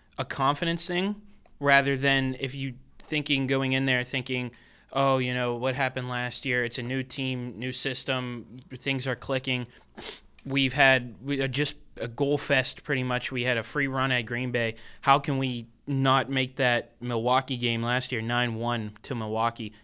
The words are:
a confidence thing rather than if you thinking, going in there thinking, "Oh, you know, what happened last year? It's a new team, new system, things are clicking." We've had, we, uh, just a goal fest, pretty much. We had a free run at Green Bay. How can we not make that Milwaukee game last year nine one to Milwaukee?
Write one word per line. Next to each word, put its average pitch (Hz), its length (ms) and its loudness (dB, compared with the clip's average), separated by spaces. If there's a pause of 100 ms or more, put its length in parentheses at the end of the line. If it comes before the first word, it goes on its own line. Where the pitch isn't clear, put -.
(180)
a - 80 -4
confidence 156 600 0
thing 185 300 0 (440)
rather 139 380 6
than 131 420 2
if 131 140 -4
you 135 220 -6 (240)
thinking, 143 480 -2
going 135 260 2
in 135 120 2
there 127 180 2
thinking, 127 480 -4 (420)
"Oh, 135 240 4
you 127 160 0
know, 123 220 0
what 123 200 -2
happened 131 340 -2
last 123 360 -6
year? 123 180 0
It's 117 140 -4
a 120 60 -6
new 131 200 -4
team, 127 540 -6
new 127 140 -6
system, 127 880 -4 (180)
things 135 300 -2
are 123 80 0
clicking." 131 520 -2 (800)
We've 135 280 0
had, 131 480 6
we, 135 200 -2
uh, 135 60 2
just 139 280 -2 (220)
a 113 100 -6
goal 143 300 0
fest, - 460 0
pretty 135 200 0
much. 127 280 -2
We 127 120 -2
had 123 140 2
a 110 60 0
free 143 240 -2
run 131 240 0
at 123 100 2
Green 120 300 -4
Bay. 117 240 0 (260)
How 143 180 6
can 143 180 0
we 123 300 -2 (180)
not 135 440 4
make 131 280 0
that 123 440 2
Milwaukee 123 560 0
game 117 260 0
last 123 280 0
year 117 100 -2
nine 120 340 0
one 113 480 -4
to 131 120 -6
Milwaukee? 110 580 -2 (100)